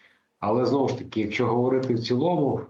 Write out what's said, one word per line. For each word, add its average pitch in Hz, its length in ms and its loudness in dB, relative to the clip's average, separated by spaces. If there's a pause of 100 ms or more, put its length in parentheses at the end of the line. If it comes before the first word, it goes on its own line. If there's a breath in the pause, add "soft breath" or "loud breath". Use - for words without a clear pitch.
(400 soft breath)
але, 117 260 0
знову 131 220 2
ж 113 100 -4
таки, - 240 -6
якщо 110 260 -2
говорити 127 460 2
в 113 60 0
цілому, 139 720 0